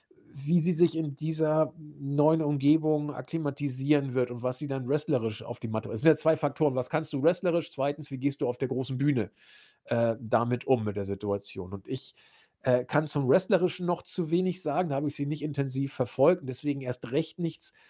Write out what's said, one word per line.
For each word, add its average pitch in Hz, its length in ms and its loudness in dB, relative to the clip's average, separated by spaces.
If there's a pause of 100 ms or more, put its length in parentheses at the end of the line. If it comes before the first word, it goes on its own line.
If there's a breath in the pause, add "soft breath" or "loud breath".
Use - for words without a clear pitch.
(340 loud breath)
wie 147 260 2
sie 170 140 2
sich 165 240 2
in 151 180 -2
dieser 156 640 0
neuen 151 640 0
Umgebung 147 720 2
akklimatisieren 139 1000 -2
wird 123 180 2
und 120 100 -8
was 127 160 -2
sie 147 100 -6
dann 135 200 -4
wrestlerisch 123 560 0
auf - 160 -8
die 120 80 -6
Matte, 110 240 -2
es 110 100 -4
sind 156 80 6
ja 151 60 8
zwei 160 200 2
Faktoren. 143 400 0
Was 127 140 -2
kannst 156 240 -4
du 135 80 -2
wrestlerisch? 170 500 0
Zweitens, 143 400 -4
wie 135 60 -6
gehst 139 240 -2
du 135 60 0
auf 123 100 -2
der 131 100 -2
großen 127 300 -2
Bühne, 131 340 2 (540 loud breath)
äh, 117 340 2
damit 117 460 0
um, 123 180 4
mit 104 120 -2
der 101 100 -2
Situation? 98 640 -4
Und 98 160 -10
ich, - 280 -8 (480 soft breath)
äh, 127 200 2
kann 151 240 0
zum 139 220 0
Wrestlerischen 180 560 2
noch 175 160 -2
zu 156 300 -4
wenig 185 300 0
sagen, 175 280 -2
da 139 60 0
habe 147 120 0
ich 139 80 -4
sie 143 100 -2
nicht 151 180 -4
intensiv 139 500 -2
verfolgt 151 480 4
und 131 60 -10
deswegen 139 340 -4
erst 127 300 -6
recht 160 280 -2
nichts - 340 -4 (160 soft breath)